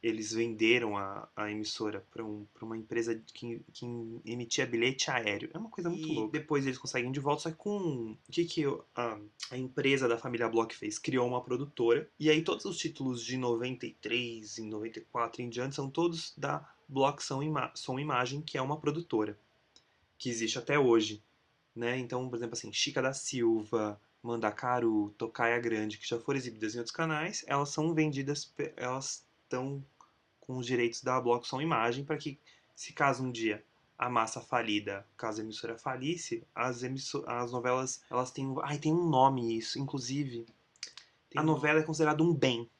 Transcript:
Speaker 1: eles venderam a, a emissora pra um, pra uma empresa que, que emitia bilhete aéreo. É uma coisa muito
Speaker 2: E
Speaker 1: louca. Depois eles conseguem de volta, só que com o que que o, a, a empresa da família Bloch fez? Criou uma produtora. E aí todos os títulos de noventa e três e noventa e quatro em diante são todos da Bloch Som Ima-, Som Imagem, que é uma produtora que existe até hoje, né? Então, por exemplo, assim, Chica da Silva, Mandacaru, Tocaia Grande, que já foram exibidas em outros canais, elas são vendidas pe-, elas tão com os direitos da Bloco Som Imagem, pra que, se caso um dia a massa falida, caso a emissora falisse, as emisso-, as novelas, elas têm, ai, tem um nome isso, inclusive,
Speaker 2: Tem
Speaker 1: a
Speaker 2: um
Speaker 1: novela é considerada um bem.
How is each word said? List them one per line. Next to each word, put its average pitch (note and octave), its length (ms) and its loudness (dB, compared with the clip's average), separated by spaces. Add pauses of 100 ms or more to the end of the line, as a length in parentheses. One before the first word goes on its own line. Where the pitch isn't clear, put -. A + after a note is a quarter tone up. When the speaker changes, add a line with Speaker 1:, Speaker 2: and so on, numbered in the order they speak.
Speaker 1:
eles A2 300 -2
venderam A2+ 640 4
a, G2+ 380 -6
a G#2 160 -4
emissora G#2 600 -4
pra A#2 100 -10
um, G#2+ 320 -8
pra - 100 -14
uma A2+ 120 -6
empresa A2+ 440 -2 (140)
que, A#2+ 260 -8 (120)
que - 140 -10 (380)
emitia A#2+ 400 -2
bilhete B2 460 0
aéreo. G#2+ 420 -2
É E3 60 -8
uma A3 120 -8
coisa E3+ 200 -4
muito D#3 160 -4
Speaker 2:
E D#3 80 -2
Speaker 1:
louca. A2 240 -2
Depois D3 260 0
eles C3 140 -2
conseguem B2+ 320 -2
de C3+ 80 -2
volta, C#3+ 240 0
só E3 80 -4
que D#3+ 60 -10
com D#3 560 -4
o A2 60 -14 (120)
que E3+ 140 0
que D#3 220 -2
o, - 180 -2 (100)
a, A2+ 240 -2 (320)
a B2+ 60 -8
empresa C3 500 2
da A#2 100 4
família A#2+ 320 0
Bloch A2+ 280 2
fez? G#2+ 200 -6
Criou B2+ 300 2
uma B2 160 0
produtora. B2+ 680 2 (120)
E D3+ 100 6
aí D#3 120 6
todos F#3 240 0
os F3+ 120 -4
títulos C3 460 -4
de B2 120 -4
noventa B2 480 0
e A2 100 -10
três A#2 640 -6
e A2+ 40 -8
noventa A2 380 -8
e - 20 -18
quatro A#2 400 -4
em A#2+ 60 -4
diante B2 260 -4
são C#3 160 -4
todos E3 460 0
da D3 280 -2 (220)
Bloch C3+ 380 2
Som C3+ 180 -2
Ima-, D3 320 -2
Som C3 240 -4
Imagem, C#3 440 0
que - 140 -6
é C3 60 0
uma C#3+ 160 -2
produtora C#3+ 580 0 (840)
que - 100 -4
existe A2+ 280 -2
até C#3 220 2
hoje, A2 420 6 (540)
né? A#2+ 240 -2
Então, B2+ 300 -4
por A#2+ 80 -6
exemplo, A#2 160 -6
assim, A2 200 -10
Chica C#3 300 0
da C3 120 0
Silva, A2+ 880 0 (220)
Mandacaru, A2+ 960 2
Tocaia A#2 400 0
Grande, G#2+ 400 -2
que - 80 -12
já A#2+ 140 -2
foram C#3 180 -2
exibidas A2 380 -6
em - 20 -4
outros A#2 160 -6
canais, D#3+ 540 -4
elas C#3+ 220 0
são D#3 220 0
vendidas C#3+ 520 0
pe-, - 320 -6
elas C3 500 -6 (220)
tão C3+ 360 -4 (560)
com B2+ 180 -8
os A#2+ 80 -4
direitos A#2+ 360 2
da B2+ 180 2
Bloco A#2+ 240 2
Som C3 160 -4
Imagem, C3 440 2
pra D3+ 120 -2
que, C#3+ 220 -8 (340)
se - 200 -14
caso C3+ 320 2
um B2+ 80 -4
dia A2 320 -2 (340)
a B2 100 0
massa A#2 320 2
falida, G#2 640 0 (120)
caso A2 240 -4
a G#2+ 40 -4
emissora A2 320 -8
falisse, C3 680 -4 (100)
as B2 300 -2
emisso-, C3+ 420 -4
as A#2+ 240 -2
novelas, B2+ 580 0
elas B2+ 220 -2
têm, C3+ 320 -4
ai, C#3+ 160 -4
tem D#3 140 2
um F3 160 4
nome C3 480 6
isso, A2 240 -4
inclusive, C3 640 -4 (840)
Speaker 2:
Tem C#3+ 120 -2
Speaker 1:
a - 20 2
Speaker 2:
um D#3 40 4
Speaker 1:
novela D3+ 340 6
é - 20 2
considerada D#3 400 4
um E3+ 100 8
bem. B2 480 4